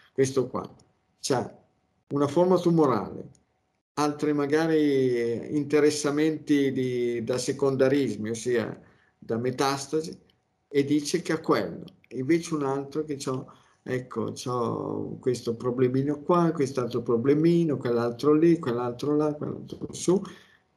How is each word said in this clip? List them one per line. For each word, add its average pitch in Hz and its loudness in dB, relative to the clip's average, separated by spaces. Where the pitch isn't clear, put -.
questo 131 0
qua - -8
c'ha 117 -4
una 143 0
forma 180 4
tumorale, 143 2
altri 147 0
magari, 151 2
eh, 117 -2
interessamenti 147 2
di, 123 -2
da 123 -2
secondarismi, 131 0
ossia 113 -2
da 113 -6
metastasi", 139 -2
e 143 2
dice 147 0
che - -2
ha 156 -2
quello. 101 -2
Invece 165 -2
un 147 -2
altro 139 -4
che 147 -8
c'ho, 131 -6
ecco, 117 -6
c'ho 107 -4
questo 120 -2
problemino 127 0
qua, 175 4
quest'altro 127 -2
problemino, 147 2
quell'altro 120 2
lì, 165 6
quell'altro 123 -2
là, 151 2
quell'altro - -10
su. 190 0